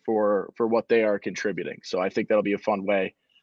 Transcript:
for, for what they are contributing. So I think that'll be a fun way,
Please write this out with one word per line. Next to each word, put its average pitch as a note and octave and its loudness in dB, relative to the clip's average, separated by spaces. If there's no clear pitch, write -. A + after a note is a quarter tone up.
for, G#2 0
for A#2 0
what A2+ 0
they A2+ 4
are G#2 2
contributing. F#2 -6
So - -4
I F#2 -2
think - -2
that'll G#2+ 4
be G2+ 0
a G2 0
fun G2+ -2
way, F#2+ 0